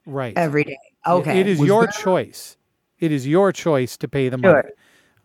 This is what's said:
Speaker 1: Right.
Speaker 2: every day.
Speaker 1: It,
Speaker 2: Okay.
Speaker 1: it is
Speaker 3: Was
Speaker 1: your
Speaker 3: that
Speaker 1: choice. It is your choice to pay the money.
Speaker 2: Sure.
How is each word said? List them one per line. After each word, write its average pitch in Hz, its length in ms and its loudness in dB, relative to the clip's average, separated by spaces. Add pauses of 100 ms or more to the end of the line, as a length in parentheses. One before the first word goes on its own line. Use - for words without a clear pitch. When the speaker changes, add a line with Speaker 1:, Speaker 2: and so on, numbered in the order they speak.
Speaker 1:
Right. 135 300 -8
Speaker 2:
every 147 280 0
day. 147 80 -10 (320)
Speaker 1:
It, 160 60 -2
Speaker 2:
Okay. 180 300 2
Speaker 1:
it 190 80 0
is 180 100 0
Speaker 3:
Was 147 80 4
Speaker 1:
your 214 200 4
Speaker 3:
that - 100 -8
Speaker 1:
choice. - 600 -4 (440)
It 165 100 -2
is 135 160 -4
your 185 260 2
choice 135 440 -2
to - 100 -8
pay 135 220 -2
the 127 100 -4
money. 175 160 6
Speaker 2:
Sure. 135 160 0 (540)